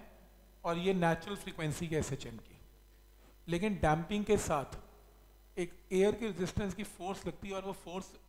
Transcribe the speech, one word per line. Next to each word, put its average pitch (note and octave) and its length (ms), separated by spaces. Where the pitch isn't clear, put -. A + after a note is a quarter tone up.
और E3+ 160
ये F#3+ 160
natural E3+ 420
frequency E3 500
के D#3 100
एसएचएम B2 420
की। - 200
लेकिन E3+ 340
damping E3+ 440
के G#3 140
साथ D3 380
एक F3 140
एयर G3 220
की A3 120
resistance F#3 460
की G3+ 120
force F#3 420
लगती G#3 200
है F#3+ 80
और F#3+ 80
वो G3 120
force F#3 360